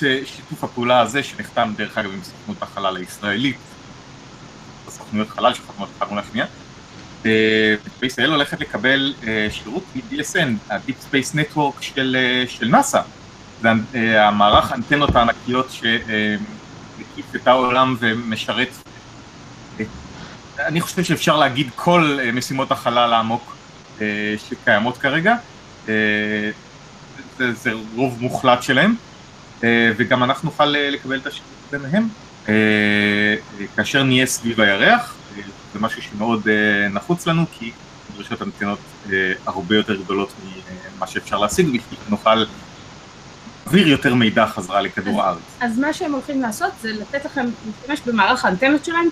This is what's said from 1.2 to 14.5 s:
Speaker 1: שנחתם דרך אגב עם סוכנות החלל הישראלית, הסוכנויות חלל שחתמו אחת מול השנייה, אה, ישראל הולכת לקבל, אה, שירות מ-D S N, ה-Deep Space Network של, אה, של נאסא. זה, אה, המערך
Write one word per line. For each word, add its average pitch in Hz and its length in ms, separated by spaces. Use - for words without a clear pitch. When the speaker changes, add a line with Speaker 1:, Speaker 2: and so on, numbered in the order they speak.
Speaker 1:
שנחתם 113 540
דרך 107 200
אגב 101 160
עם 98 100
סוכנות - 400
החלל 98 340
הישראלית, 104 600
הסוכנויות - 420
חלל 113 240
שחתמו - 320
אחת - 120
מול 104 80
השנייה, 143 260
אה, 110 500
ישראל 127 280
הולכת 147 300
לקבל, 135 520
אה, 107 240
שירות 117 320
מ-D 123 200
S 147 200
N, 123 380
ה-Deep - 400
Space 135 220
Network 147 460
של, 131 380
אה, 127 280
של - 200
נאסא. 156 340
זה, 113 60
אה, 113 320
המערך 104 440